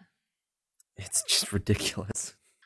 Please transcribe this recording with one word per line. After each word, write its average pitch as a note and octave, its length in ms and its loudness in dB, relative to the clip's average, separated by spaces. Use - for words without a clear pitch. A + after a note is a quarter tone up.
it's - 280 -2
just - 280 2
ridiculous. - 840 0